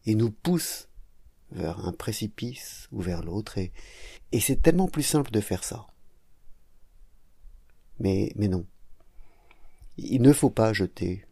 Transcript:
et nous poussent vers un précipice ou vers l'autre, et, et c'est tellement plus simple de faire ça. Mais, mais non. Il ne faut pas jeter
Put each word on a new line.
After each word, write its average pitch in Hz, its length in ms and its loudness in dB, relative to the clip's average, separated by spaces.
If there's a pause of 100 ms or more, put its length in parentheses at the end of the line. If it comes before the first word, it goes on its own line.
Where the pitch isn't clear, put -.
et 110 80 4
nous 110 160 2
poussent - 580 -4 (640)
vers 87 360 -6
un 90 60 -2
précipice - 1000 -8
ou - 100 -6
vers 87 220 -2
l'autre, 98 360 -6
et, 92 140 -4 (600)
et 120 80 2
c'est 131 220 2
tellement 175 260 6
plus 151 140 -2
simple 147 280 2
de 110 100 2
faire 98 220 -4
ça. - 240 -10 (2250)
Mais, 95 360 2
mais 104 120 2
non. 90 180 0 (1300)
Il - 260 0
ne 135 100 12
faut 143 180 2
pas 110 220 4
jeter 92 600 -2